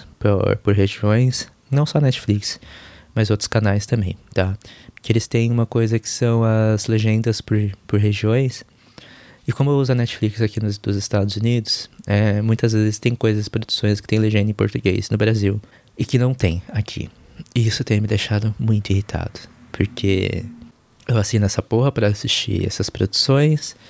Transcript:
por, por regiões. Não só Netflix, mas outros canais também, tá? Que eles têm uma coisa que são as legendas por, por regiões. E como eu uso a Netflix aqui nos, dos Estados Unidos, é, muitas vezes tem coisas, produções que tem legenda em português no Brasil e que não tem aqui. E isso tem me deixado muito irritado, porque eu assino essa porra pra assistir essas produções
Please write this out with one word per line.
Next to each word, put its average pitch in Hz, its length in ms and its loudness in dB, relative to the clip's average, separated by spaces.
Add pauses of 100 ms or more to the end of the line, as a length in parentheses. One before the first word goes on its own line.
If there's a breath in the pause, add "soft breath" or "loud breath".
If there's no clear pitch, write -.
(180)
por, 101 400 2
por 104 160 0
regiões. 107 760 0 (220)
Não 143 140 2
só 151 140 0
Netflix, 120 600 0 (540 loud breath)
mas 110 160 2
outros 104 180 -2
canais 104 380 0
também, 101 300 -2 (180)
tá? 95 220 0 (440 loud breath)
Que - 100 -2
eles 113 160 0
têm 117 240 0
uma 117 160 2
coisa 113 320 0
que - 100 -12
são 117 360 0
as 110 420 2
legendas 110 540 0
por, 107 180 0 (280)
por 104 120 2
regiões. 107 640 0 (840 loud breath)
E - 40 0
como 139 180 0
eu 143 80 2
uso 131 120 2
a 131 40 2
Netflix 113 460 -2
aqui 107 220 -2
nos, 101 160 -2
dos 101 180 -2
Estados 101 400 -2
Unidos, 113 540 -2 (160)
é, 104 360 2
muitas 110 320 2
vezes 107 240 2
tem 120 160 0
coisas, 107 340 0
produções 107 520 -2
que - 60 -18
tem 110 120 2
legenda 107 320 2
em 104 40 -2
português 101 560 -2
no 107 60 0
Brasil 104 440 2 (380 loud breath)
e - 60 -2
que - 140 0
não 127 160 0
tem 92 340 -2
aqui. - 420 -6 (440)
E 113 120 2
isso 110 160 -2
tem 104 180 0
me 107 60 0
deixado 104 520 0
muito 110 320 0
irritado, - 500 -4 (320)
porque 95 720 -2 (640)
eu 120 80 2
assino 104 280 2
essa 98 160 0
porra 123 300 2
pra 110 160 0
assistir 101 600 -2
essas - 220 -4
produções 143 840 0 (160 loud breath)